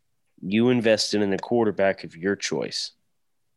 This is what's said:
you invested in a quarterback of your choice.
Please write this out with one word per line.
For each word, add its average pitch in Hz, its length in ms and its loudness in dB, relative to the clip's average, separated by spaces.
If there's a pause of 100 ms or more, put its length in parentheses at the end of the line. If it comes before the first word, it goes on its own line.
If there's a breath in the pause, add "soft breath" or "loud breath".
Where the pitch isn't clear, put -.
(420)
you 113 280 2
invested 110 520 2
in 101 100 0
a 95 60 0
quarterback 98 680 0
of 82 140 -14
your 95 180 -2
choice. - 560 -6 (640)